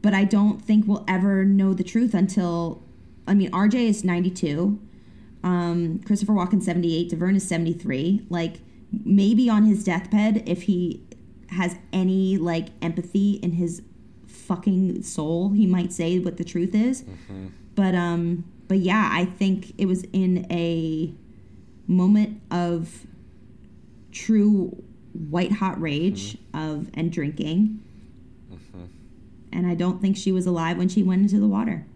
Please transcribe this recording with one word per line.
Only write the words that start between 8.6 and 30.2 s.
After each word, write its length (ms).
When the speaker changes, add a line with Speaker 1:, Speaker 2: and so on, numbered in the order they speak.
Speaker 1:
maybe 460
on 140
his 200
deathbed, 600
if 160
he 400
has 280
any, 460
like, 300
empathy 520
in 100
his 300
fucking 760
soul, 480
he 160
might 260
say 280
what 160
the 80
truth 300
is. 280
Speaker 2:
Mm-hmm. 440
Speaker 1:
But, 220
um, 480
but 100
yeah, 340
I 120
think 540
it 80
was 260
in 400
a 600
moment 520
of 560
true 720
white 360
hot 280
rage 560
Speaker 2:
Mm-hmm. 60
Speaker 1:
of, 360
and 180
drinking. 680
Speaker 2:
Mm-hmm. 320
Speaker 1:
And 140
I 80
don't 260
think 160
she 160